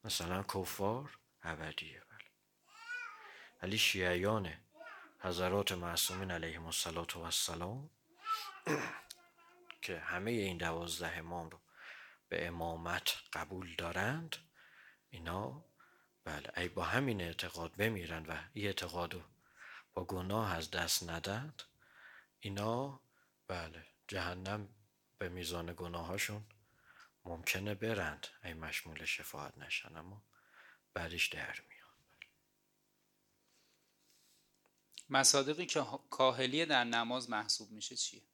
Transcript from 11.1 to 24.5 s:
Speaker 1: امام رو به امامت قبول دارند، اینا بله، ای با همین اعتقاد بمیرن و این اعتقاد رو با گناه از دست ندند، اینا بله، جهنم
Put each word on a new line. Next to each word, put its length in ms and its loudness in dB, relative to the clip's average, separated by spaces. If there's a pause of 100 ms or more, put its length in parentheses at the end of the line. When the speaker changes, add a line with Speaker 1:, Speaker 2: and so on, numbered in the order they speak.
Speaker 1:
امام 340 -6
رو 100 -16 (680)
به 180 0
امامت 680 0 (160)
قبول 440 -4
دارند، 600 0 (760)
اینا 540 -4 (600)
بله، 320 -6
ای 120 2
با 160 0
همین 360 4
اعتقاد 560 -4
بمیرن 500 0
و 100 -4 (160)
این 140 -2
اعتقاد 480 -2
رو 80 -8 (720)
با 100 -2
گناه 500 2
از 160 -2
دست 400 2
ندند، 520 -4 (800)
اینا 600 0 (480)
بله، 380 -4 (220)
جهنم 600 -2 (500)